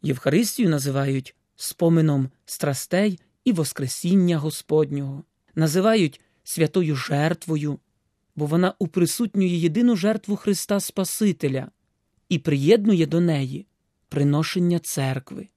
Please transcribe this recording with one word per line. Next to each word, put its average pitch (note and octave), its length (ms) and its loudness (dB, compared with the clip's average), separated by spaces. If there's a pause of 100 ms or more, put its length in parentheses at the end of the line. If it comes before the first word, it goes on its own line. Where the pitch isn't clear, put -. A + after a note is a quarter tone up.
Євхаристію E3 680 0
називають C#3 640 -2 (200)
спомином D#3 720 2 (160)
страстей F3 720 -2 (240)
і B3+ 80 2
воскресіння E3+ 840 0
Господнього, C#3+ 880 -2 (320)
називають F3 680 2 (220)
святою D#3 520 0
жертвою, D3+ 840 -2 (560)
бо D3+ 100 -4
вона F3 340 0
уприсутнює F#3+ 680 0
єдину F3 480 2
жертву G#3 400 -2
Христа G3+ 440 -2
Спасителя E3+ 920 -2 (580)
і C3+ 100 0
приєднує E3 680 2
до D#3+ 160 0
неї D3 460 -2 (420)
приношення D#3+ 680 0
церкви. C3+ 760 -6